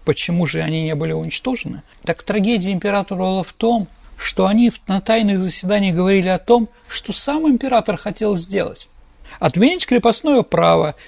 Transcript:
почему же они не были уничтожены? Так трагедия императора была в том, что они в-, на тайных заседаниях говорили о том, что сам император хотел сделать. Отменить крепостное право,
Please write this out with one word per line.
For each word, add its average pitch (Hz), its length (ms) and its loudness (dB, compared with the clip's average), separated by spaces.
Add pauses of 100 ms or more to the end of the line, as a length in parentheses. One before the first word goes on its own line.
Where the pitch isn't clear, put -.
почему 170 400 0
же 160 160 -4
они 160 220 -2
не 160 100 -2
были 160 200 -4
уничтожены? 160 720 -6 (200)
Так - 180 -4
трагедия 202 500 0
императора 196 480 -2
была 185 240 -2
в - 100 -16
том, 226 340 0 (300)
что - 280 -2
они 226 240 4
в-, - 180 -6
на 190 140 -2
тайных 214 380 0
заседаниях 185 560 0
говорили 185 340 2
о 180 80 0
том, 233 320 2 (180)
что - 260 -8
сам 302 340 -2
император 240 500 2
хотел 208 380 -4
сделать. 180 520 -6 (520)
Отменить 262 480 2
крепостное 240 560 2
право, 165 500 2 (140)